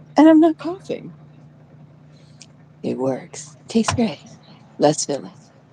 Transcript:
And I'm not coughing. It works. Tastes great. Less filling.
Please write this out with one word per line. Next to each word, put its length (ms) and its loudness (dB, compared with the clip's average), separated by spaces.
And 120 6
I'm 120 8
not 180 2
coughing. 560 -12
It 160 -6
works. 580 -8
Tastes 260 -2
great. 260 -4
Less 280 0
filling. 280 -8